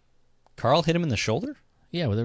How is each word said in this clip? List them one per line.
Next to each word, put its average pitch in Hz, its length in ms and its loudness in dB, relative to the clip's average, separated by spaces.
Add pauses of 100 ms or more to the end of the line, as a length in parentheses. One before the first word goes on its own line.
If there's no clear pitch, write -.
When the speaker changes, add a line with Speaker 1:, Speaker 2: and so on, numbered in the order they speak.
(560)
Speaker 1:
Carl 143 260 2
hit 165 140 2
him 175 60 0
in 165 60 -2
the 110 80 0
shoulder? 180 400 -2 (340)
Speaker 2:
Yeah, 170 160 -4
with 104 180 0